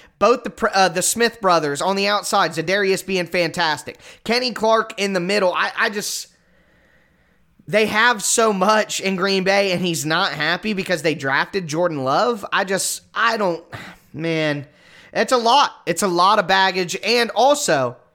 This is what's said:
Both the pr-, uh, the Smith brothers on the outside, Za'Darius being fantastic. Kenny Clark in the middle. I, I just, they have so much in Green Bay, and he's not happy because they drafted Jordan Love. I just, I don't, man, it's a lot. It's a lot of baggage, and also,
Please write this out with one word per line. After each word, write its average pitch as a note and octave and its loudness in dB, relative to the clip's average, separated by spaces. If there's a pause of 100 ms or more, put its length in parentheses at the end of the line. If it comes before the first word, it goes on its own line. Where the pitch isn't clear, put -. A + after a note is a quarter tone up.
(180)
Both A#3 2
the A#3 -8
pr-, - -2
uh, F#3+ 4
the F3 -2
Smith A3+ 0
brothers D#3+ 2
on F#3 0
the G3+ 0
outside, G3+ 0
Za'Darius F#3 0
being F#3 -2
fantastic. E3 -2 (240)
Kenny B3 -2
Clark A3 0
in G3 -2
the F3+ 0
middle. F#3 0
I, F#3 -2
I A3+ 0
just, - -8 (1400)
they G#3+ 2
have A3 0
so A3+ 2
much G#3 0
in F#3+ -2
Green F#3+ 0
Bay, G3 2
and F3 -2
he's D#3 -4
not E3 0
happy E3 -2
because F3+ -2
they D#3+ 0
drafted D#3 -2
Jordan D#3 -2
Love. G3 0
I F#3+ 0
just, F#3+ -4 (100)
I A3+ 0
don't, F3 -2 (480)
man, D#3 -2 (480)
it's A3 -2
a B3+ 4
lot. A#3+ 4 (140)
It's E3+ -4
a G3+ 0
lot F#3 4
of F3 0
baggage, F#3+ 2
and A#3 0
also, F#3 2 (180)